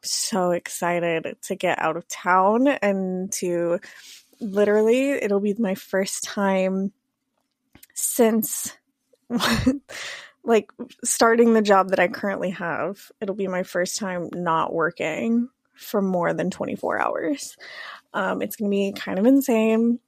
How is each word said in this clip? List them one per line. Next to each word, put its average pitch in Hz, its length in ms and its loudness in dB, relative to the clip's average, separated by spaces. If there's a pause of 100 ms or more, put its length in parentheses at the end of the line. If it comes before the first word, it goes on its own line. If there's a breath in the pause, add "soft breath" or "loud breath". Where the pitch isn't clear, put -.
So - 480 -2
excited 170 920 -2
to 190 120 -6
get 180 240 0
out 160 180 0
of 175 100 -12
town 196 600 4
and 190 680 0
to 175 460 0 (600 loud breath)
literally, 214 720 2
it'll 202 280 0
be 202 180 0
my 196 160 0
first - 500 -4
time 190 680 0 (1040)
since, - 760 0 (580)
<laughs> - 1120 -4
like, 220 280 2 (320)
starting 233 500 4
the 220 80 6
job 196 280 4
that 185 100 0
I 180 80 4
currently 196 440 -4
have. 170 680 -6
It'll 196 160 -4
be 196 120 -4
my 185 160 -2
first 185 340 -4
time 180 340 -6
not 165 420 0
working 226 760 -2 (240)
for - 280 -4
more 180 320 0
than 170 180 -2
twenty-four - 480 -4
hours. - 580 -2 (560 loud breath)
Um, 190 280 -2
it's 214 140 -8
gonna 208 140 -4
be 196 240 0
kind 185 260 -6
of 202 60 2
insane. 233 840 4